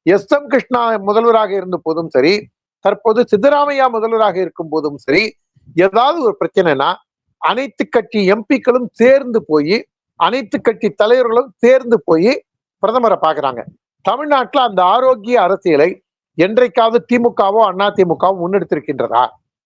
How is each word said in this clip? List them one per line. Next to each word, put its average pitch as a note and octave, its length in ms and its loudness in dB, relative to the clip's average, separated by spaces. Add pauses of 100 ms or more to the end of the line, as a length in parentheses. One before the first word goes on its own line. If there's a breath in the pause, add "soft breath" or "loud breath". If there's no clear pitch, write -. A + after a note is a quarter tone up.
எஸ் F#3+ 320 0
எம் C#4+ 140 -2
கிருஷ்ணா A#3 500 -2
முதல்வராக G#3+ 560 0
இருந்த F3+ 300 -4
போதும் D#3+ 260 -4
சரி, E3 380 0 (320)
தற்போது G#3+ 520 0
சித்தராமையா C#4 580 2
முதல்வராக A3 500 -2
இருக்கும் E3 300 -8
போதும் D3 280 -4
சரி, F3 380 -2 (400)
ஏதாவது A#3 480 0
ஒரு A3 180 -2
பிரச்சனைனா E3 520 0 (440)
அனைத்து G#3+ 520 -4
கட்சி G#3+ 360 -2
எம் G#3 280 0
பிக்களும் B3 380 -2
சேர்ந்து B3 540 2
போய், D#3 420 -2 (280)
அனைத்து G#3+ 460 -4
கட்சி A3+ 280 -2
தலைவர்களும் A#3+ 640 0
சேர்ந்து A#3+ 500 2
போய் F3+ 400 0 (360)
பிரதமரை A3 400 0
பாக்குறாங்க. C#3 420 -4 (380)
தமிழ்நாட்டுல C4+ 600 -2
அந்த G3 200 0
ஆரோக்கிய A#3 580 2
அரசியலை F3+ 600 0 (360)
என்றைக்காவது A#3 760 0
திமுகவோ A3+ 520 0
அண்ணா G3+ 280 -2
திமுகவோ F#3 480 0
முன்னெடுத்திருக்கின்றதா? C#3 840 -2 (380)